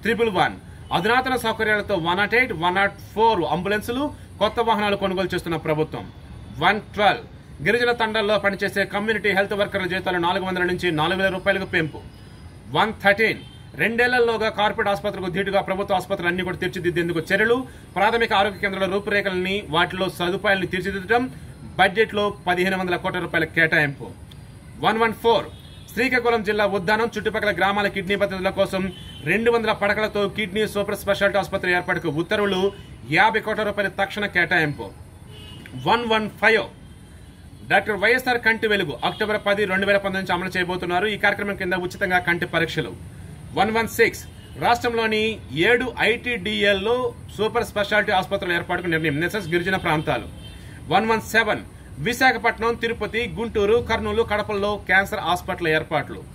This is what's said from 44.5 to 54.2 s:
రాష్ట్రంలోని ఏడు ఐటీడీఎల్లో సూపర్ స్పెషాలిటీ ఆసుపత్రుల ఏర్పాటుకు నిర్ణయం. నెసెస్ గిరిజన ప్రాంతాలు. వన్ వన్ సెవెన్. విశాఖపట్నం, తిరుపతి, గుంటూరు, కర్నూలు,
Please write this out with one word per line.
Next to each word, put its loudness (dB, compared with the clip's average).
రాష్ట్రంలోని 0
ఏడు 2
ఐటీడీఎల్లో 0
సూపర్ 0
స్పెషాలిటీ 0
ఆసుపత్రుల 0
ఏర్పాటుకు -2
నిర్ణయం. 0
నెసెస్ -2
గిరిజన 0
ప్రాంతాలు. 0
వన్ 4
వన్ 2
సెవెన్. 2
విశాఖపట్నం, 2
తిరుపతి, -2
గుంటూరు, 2
కర్నూలు, 0